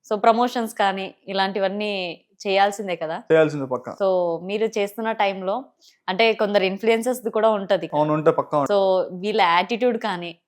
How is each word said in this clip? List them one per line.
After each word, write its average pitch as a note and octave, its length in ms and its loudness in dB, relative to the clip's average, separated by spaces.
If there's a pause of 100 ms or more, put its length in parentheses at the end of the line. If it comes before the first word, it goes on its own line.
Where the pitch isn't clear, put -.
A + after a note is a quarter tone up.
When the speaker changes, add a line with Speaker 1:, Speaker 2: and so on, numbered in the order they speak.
(120)
Speaker 1:
So G#3+ 80 -2
ప్రమోషన్స్ A#3 540 2
కానీ F#3+ 420 -2 (120)
ఇలాంటివన్నీ G3 640 -2 (560)
చేయాల్సిందే G3 480 0
కదా? E3 360 -8
Speaker 2:
చేయాల్సిందే D3+ 340 4
పక్కా. B2 260 -6
Speaker 1:
So G3 160 -2 (380)
మీరు G#3 200 -2
చేస్తున్న A3 460 -4
టైంలో G3 440 -2 (520)
అంటే G#3+ 260 2
కొందరు G3+ 300 2
ఇన్‌ఫ్లుయెన్సర్స్ A3+ 580 0
ది G#3+ 80 -4
కూడా A3 200 2
ఉంటది. F#3+ 440 0
Speaker 2:
అవును, D3+ 200 2
ఉంటే D#3 180 4
పక్కా - 260 -2
ఉంటుంది. D3 220 2
Speaker 1:
So - 0 - (400)
వీళ్ళ G#3 220 0
యాటిట్యూడ్ G3 560 2
కానీ F3 340 -6 (160)